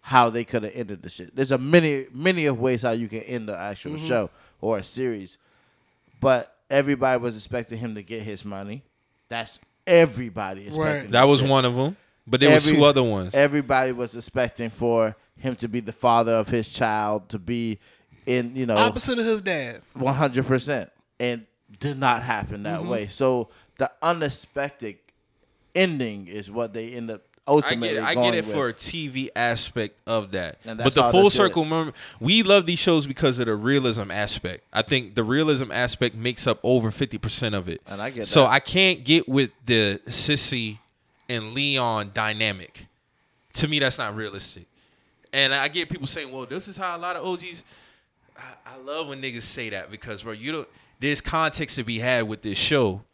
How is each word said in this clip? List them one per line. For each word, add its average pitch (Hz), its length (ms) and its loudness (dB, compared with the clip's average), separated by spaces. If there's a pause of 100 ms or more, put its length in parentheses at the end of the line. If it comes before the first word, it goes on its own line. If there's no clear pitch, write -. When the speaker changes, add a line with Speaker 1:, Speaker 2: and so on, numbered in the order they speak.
Speaker 1:
how 123 300 4
they 117 120 -2
could 113 200 -2
have 104 120 -8
ended 104 280 -10
the 90 60 -12
shit. - 260 -16
There's 131 160 0
a 131 80 2
many, 147 520 4
many 160 360 0
of 127 120 0
ways 123 220 0
how 120 100 0
you 113 160 -2
can 110 140 -8
end 113 260 -8
the 104 80 -8
actual 101 380 -10
Speaker 2:
Mm-hmm. 156 140 -8
Speaker 1:
show 113 220 0 (300)
or 107 200 -2
a 95 40 -10
series. 113 540 -8 (800)
But 127 320 2 (200)
everybody 135 500 2
was 120 140 -4
expecting 117 420 -8
him 113 160 -8
to 104 80 -10
get 107 220 -10
his 104 200 -10
money. 101 380 -12 (480)
That's 117 300 -8 (260)
everybody 110 760 2
Speaker 2:
Right. 104 60 -14
Speaker 1:
expecting 151 440 -4
Speaker 3:
That 117 100 6
Speaker 1:
this 139 80 8
Speaker 3:
was 143 120 8
Speaker 1:
shit. 135 80 2
Speaker 3:
one 135 160 4
of 123 120 0
'em. 147 180 -2 (300)
But 123 140 0
there 143 120 8
was 147 140 8
Speaker 1:
Every-, 151 140 6
Speaker 3:
two 143 60 8
other 139 180 6
ones. 98 320 -2
Speaker 1:
everybody 135 560 2
was 120 240 -6
expecting 120 540 -4
for 113 440 0 (240)
him 131 200 -6
to 120 100 -8
be 117 140 -4
the 107 100 -10
father 117 400 4
of 110 160 2
his 113 220 -2
child, 107 600 -2
to 107 100 -8
be 113 400 -6 (460)
in, 123 300 -2
you 131 100 -4
know, 113 120 2
Speaker 2:
Opposite 240 420 2
of 226 60 0
his 220 160 0
dad. 151 400 -6 (120)
Speaker 1:
one 131 220 -2
hundred 131 300 0
percent, 127 440 -2 (300)
and 120 260 -4 (340)
did 139 180 -4
not 120 260 2
happen 104 400 -4
that 101 160 -6
Speaker 2:
Mm-hmm. 85 100 -8
Speaker 1:
way. 110 180 -4
So 123 420 0 (280)
the - 140 -2 (100)
unexpected 143 1000 -4 (760)
ending 127 520 0
is 98 220 -12
what 113 240 -4
they 117 200 -10
end 117 180 -10
up 104 120 -12 (220)
Speaker 3:
I 139 60 2
get 147 40 8
Speaker 1:
ultimately 147 420 2
Speaker 3:
it. - 60 -4
I 143 100 0
Speaker 1:
going 120 180 4
Speaker 3:
get 117 60 0
it 107 100 -2
Speaker 1:
with. 107 80 -4
Speaker 3:
for 139 140 0
a 113 40 -6
T 160 360 -6
V 131 260 -6
aspect 120 720 -2
of 107 240 -2
that. 87 320 -6
Speaker 1:
And 113 140 -12
Speaker 3:
But 117 80 -6
Speaker 1:
that's - 100 2
Speaker 3:
the 139 80 6
Speaker 1:
all 120 80 6
Speaker 3:
full 185 140 8
Speaker 1:
this 196 80 8
Speaker 3:
circle, 175 320 2
Speaker 1:
is. 156 60 -4
Speaker 3:
remember, 160 220 -2 (280)
we 196 220 4
love 190 220 6
these 170 140 -2
shows 160 260 4
because 135 340 0
of 120 80 0
the 110 80 0
realism 113 560 0
aspect. 98 600 -6
I 113 100 -2
think 113 340 -2
the 117 100 2
realism 135 480 0
aspect 120 420 -2
makes 117 320 -4
up 113 160 0
over 117 260 2
fifty 113 280 -6
percent 107 360 -4
of 92 140 -4
it. 80 180 -10
Speaker 1:
And 98 160 -12
I 123 100 -8
get 113 160 -8
Speaker 3:
So 143 160 6
Speaker 1:
that. 113 80 4
Speaker 3:
I - 80 6
can't 185 440 2
get 156 240 4
with 131 240 2 (140)
the 110 420 2
Sissy 120 720 -2 (500)
and 113 260 -6
Leon 120 600 0
dynamic. 107 720 -4 (680)
To - 140 0
me, 151 120 0
that's 131 180 0
not 107 180 -6
realistic. 98 520 -10 (640)
And 135 220 2
I 139 140 0
get 160 220 -4
people 135 180 -8
saying, 139 240 -8
"Well, 131 140 -10
this 180 220 -10
is 196 100 -16
how 180 180 -8
a 170 40 -12
lot 175 160 -6
of 156 100 -8
O 185 100 -4
Gs." 170 280 -14 (720)
I, - 40 -20 (320)
I 131 40 -20
love 143 320 -8
when 135 120 -12
niggas 120 200 -8
say 113 300 -8
that 90 200 -8
because, 107 300 -14
bro, 113 120 -10
you 117 180 -10
don't. 156 160 -8 (320)
There's 143 220 -2
context 160 560 -2
to 127 60 -6
be 113 160 -6
had 123 280 0
with 107 140 -8
this 101 160 -4
show 110 440 2 (120)